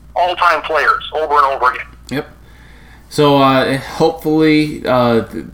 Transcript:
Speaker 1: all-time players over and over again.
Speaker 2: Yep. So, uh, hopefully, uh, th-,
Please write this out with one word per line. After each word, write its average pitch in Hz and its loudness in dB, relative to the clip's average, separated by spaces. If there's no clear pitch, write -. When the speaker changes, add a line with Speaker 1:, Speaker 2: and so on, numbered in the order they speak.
Speaker 1:
all-time 175 0
players - -2
over 151 -4
and 143 4
over 135 0
again. - -12
Speaker 2:
Yep. 135 -6
So, 143 4
uh, 135 2
hopefully, 156 0
uh, 120 2
th-, - -12